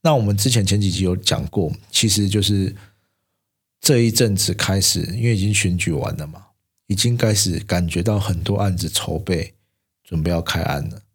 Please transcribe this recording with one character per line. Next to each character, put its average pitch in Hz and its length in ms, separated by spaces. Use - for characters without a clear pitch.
那 160 140
我 131 60
们 101 160
之 107 140
前 113 160
前 101 140
几 98 100
集 92 140
有 92 120
讲 - 300
过， 78 260
其 - 180
实 101 200
就 101 140
是 98 320
这 127 200
一 117 100
阵 110 240
子 95 180
开 98 280
始， - 200
因 113 100
为 117 120
已 - 20
经 101 160
选 90 240
举 85 140
完 67 260
了 76 80
嘛， 82 160
已 101 80
经 120 220
开 110 160
始 95 280
感 87 260
觉 85 160
到 107 160
很 98 240
多 101 140
案 98 200
子 90 120
筹 - 300
备， 90 360
准 82 200
备 85 80
要 85 120
开 - 200
案 - 280
了。 95 100